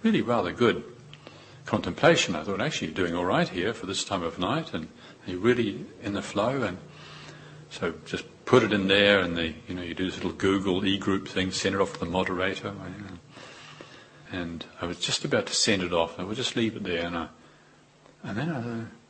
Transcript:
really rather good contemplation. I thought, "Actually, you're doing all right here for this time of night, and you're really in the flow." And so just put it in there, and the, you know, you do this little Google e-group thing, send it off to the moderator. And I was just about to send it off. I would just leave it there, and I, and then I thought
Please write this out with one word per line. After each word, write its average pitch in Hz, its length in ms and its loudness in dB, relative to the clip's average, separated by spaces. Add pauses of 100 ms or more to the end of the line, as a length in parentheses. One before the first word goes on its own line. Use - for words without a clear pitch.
really 208 180 4
rather 101 300 2
good 95 320 4 (800)
contemplation. 104 680 4
I 78 80 -4
thought, 95 160 -2
"Actually, 127 280 -2
you're - 80 -6
doing 87 200 0
all 90 100 0
right 139 220 2
here 90 260 -2
for - 120 -8
this 92 180 -4
time 95 180 -2
of 82 160 -4
night, 131 360 -2
and 80 160 -6 (360)
you're 90 140 -6
really 113 460 2 (180)
in 104 100 -4
the 101 80 -4
flow." 120 400 0
And 92 160 -4 (920)
so 85 240 -4 (120)
just - 200 -6 (180)
put 127 200 8
it 104 100 2
in 98 140 2
there, 101 320 8
and 85 180 0
the, 80 160 -2 (140)
you 90 80 -6
know, 90 60 -6
you 85 120 -6
do 92 120 -2
this 87 120 -4
little 90 160 -2
Google 98 520 2
e-group 98 420 2
thing, 92 240 -2
send 95 220 0
it 98 80 2
off 92 120 2
to - 60 -10
the 92 60 -2
moderator. 92 680 -2 (1600)
And 85 340 -6 (160)
I 90 40 -2
was 85 140 -4
just - 240 -2
about - 240 0
to - 80 -4
send 101 260 2
it 87 120 -2
off. 82 260 2
I 92 40 -4
would 104 140 -6
just 127 180 -4
leave 113 200 0
it - 80 -8
there, 85 220 -2
and 87 120 -4
I, 80 100 -4 (960)
and 104 140 -6
then 156 140 -2
I 131 100 -4
thought 113 260 -6 (220)